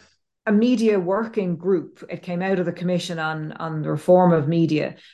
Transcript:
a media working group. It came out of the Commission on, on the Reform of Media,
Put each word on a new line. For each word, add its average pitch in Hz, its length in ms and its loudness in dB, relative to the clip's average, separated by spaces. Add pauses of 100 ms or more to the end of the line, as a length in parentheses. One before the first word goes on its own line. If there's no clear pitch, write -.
(460)
a 214 60 0
media 220 480 2
working 190 560 -2
group. 170 540 -2
It 170 120 -12
came 175 200 -6
out 190 160 0
of 175 80 -2
the 175 60 -4
Commission 175 460 -4
on, 156 340 -6
on 156 300 -8
the 151 80 -4
Reform 180 420 4
of 151 140 2
Media, 151 500 0 (180)